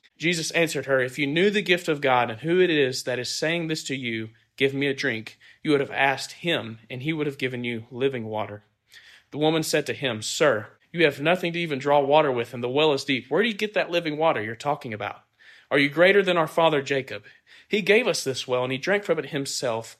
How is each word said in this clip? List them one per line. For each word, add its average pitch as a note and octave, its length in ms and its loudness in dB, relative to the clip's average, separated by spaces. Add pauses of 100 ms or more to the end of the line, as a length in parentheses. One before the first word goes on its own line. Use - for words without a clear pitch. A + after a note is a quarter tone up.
(180)
Jesus D#3+ 320 -2
answered D#3 340 0
her, C3+ 160 2
'If B2+ 180 -4
you D3 80 0
knew E3 220 2
the G#3 140 0
gift F3 260 0
of C#3+ 140 0
God B2 280 4
and A2 100 -10
who E3+ 200 0
it F#3 80 4
is C3+ 360 0
that B2 140 -4
is A#2+ 160 -6
saying E3 340 -2
this D#3 160 -4
to C3+ 120 -6
you, A2+ 360 -6 (260)
"Give C3+ 160 2
me C#3 120 0
a C3+ 60 0
drink," A#2+ 460 -4 (240)
you D#3 80 -2
would C#3+ 100 4
have C#3 100 -2
asked C3+ 420 0
him, A2+ 460 -4 (120)
and B2 120 -8
he D#3 120 -2
would D3 120 -2
have C#3 120 -6
given B2+ 260 -4
you A#2 260 -6
living B2+ 360 -2
water.' G#2 380 -8 (640)
The C3+ 80 -10
woman D#3+ 240 2
said D#3 240 0
to A#2+ 80 -6
him, A#2 260 -4
'Sir, A2+ 520 0 (200)
you E3 120 2
have C#3 180 2
nothing E3+ 320 0
to E3+ 40 -4
even D#3 200 -4
draw C#3+ 220 4
water C#3+ 300 4
with, A#2 220 -2
and A#2+ 100 -8
the B2 60 -2
well D3 240 4
is C3+ 120 -2
deep. B2+ 260 -4
Where E3 120 2
do A#3+ 60 2
you A3 60 -4
get G#3 180 -4
that E3+ 180 -2
living E3 280 -2
water D3+ 240 2
you're A2 120 -6
talking C#3+ 380 -4
about? G2+ 320 -8 (460)
Are C#3+ 80 2
you C#3+ 100 4
greater F#3 340 6
than F3+ 140 2
our D#3+ 100 2
father D#3 360 4
Jacob? C3 420 -4 (420)
He G#3 140 0
gave G#3 260 4
us E3+ 180 -2
this C3 220 -4
well, B2 160 0
and B2+ 100 -2
he C3 40 -4
drank G3 280 -2
from D#3+ 140 0
it C#3 120 -8
himself, C3 680 -6